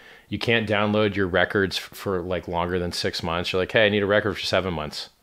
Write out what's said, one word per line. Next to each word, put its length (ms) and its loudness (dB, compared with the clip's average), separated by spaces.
You 120 -6
can't 280 2
download 460 2
your 140 0
records 480 2
f-, 80 -6
for, 360 -6
like, 280 -4
longer 320 -2
than 100 -2
six 320 -4
months. 300 -2
You're 100 0
like, 80 -4
"Hey, 160 6
I 20 4
need 140 4
a 40 2
record 280 2
for 60 -8
seven 340 0
months." 360 -8